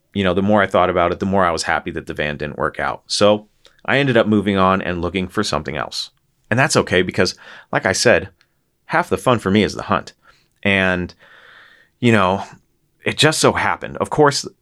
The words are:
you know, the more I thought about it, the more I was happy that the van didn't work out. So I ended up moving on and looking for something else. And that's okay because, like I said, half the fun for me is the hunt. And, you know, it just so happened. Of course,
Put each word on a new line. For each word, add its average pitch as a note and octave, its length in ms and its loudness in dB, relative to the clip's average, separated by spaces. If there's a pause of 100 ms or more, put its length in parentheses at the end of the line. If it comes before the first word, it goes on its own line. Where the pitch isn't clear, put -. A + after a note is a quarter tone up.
(140)
you G2 100 0
know, F2+ 80 2
the F#2+ 100 0
more G#2 200 4
I F#2+ 40 0
thought F#2 240 2
about F2 220 0
it, E2+ 60 -6
the G2 80 -4
more F#2+ 180 2
I E2+ 60 0
was D#2+ 140 -4
happy E2 260 -2
that D#2 160 -10
the D#2+ 80 -10
van D2 220 -6
didn't D2 220 -10
work D2+ 220 -4
out. C#2 260 -6
So G#2 420 0 (360)
I B2 140 0
ended C3+ 180 2
up A2+ 100 4
moving G2+ 300 2
on F#2+ 240 2
and F2 220 -6
looking F2+ 260 -4
for G#2 140 -4
something D2 340 -6
else. - 340 -8 (400)
And A#2 80 0
that's C#3+ 180 2
okay F#2 260 2
because, F#2 320 -2 (380)
like - 120 -2
I F#2+ 80 2
said, F#2+ 380 2 (560)
half E3 220 -2
the F#2+ 100 0
fun B2 200 2
for F#2+ 120 -2
me G#2 120 4
is D#2 120 -2
the A1 80 -8
hunt. - 300 -4 (500)
And, F#2 500 0 (880)
you A#2+ 120 4
know, F#2+ 320 2 (600)
it G#2 140 -4
just D#3 220 2
so B2 120 4
happened. D2 460 -4
Of - 120 -4
course, C#3+ 360 2 (160)